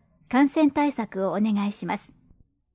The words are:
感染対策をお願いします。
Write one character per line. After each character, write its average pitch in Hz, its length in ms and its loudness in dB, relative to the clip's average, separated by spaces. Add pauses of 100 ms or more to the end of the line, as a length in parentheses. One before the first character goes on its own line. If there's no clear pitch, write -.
(300)
感 277 180 4
染 302 220 2
対 294 200 0
策 196 380 -4
を 160 40 -4
お 208 80 -2
願 208 260 0
い 202 40 -4
し 196 160 -10
ま 170 120 -4
す。 - 140 -20 (640)